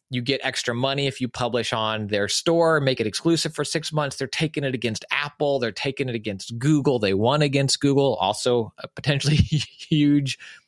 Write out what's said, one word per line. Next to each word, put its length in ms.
You 100
get 240
extra 300
money 320
if 160
you 60
publish 440
on 360
their 200
store, 540
make 180
it 60
exclusive 480
for 100
six 300
months. 220
They're 120
taking 340
it 120
against 360
Apple. 480
They're 140
taking 380
it 40
against 440
Google. 400
They 160
won 260
against 400
Google. 360
Also 600
a 120
potentially 480
<laughs> 0
huge, 1040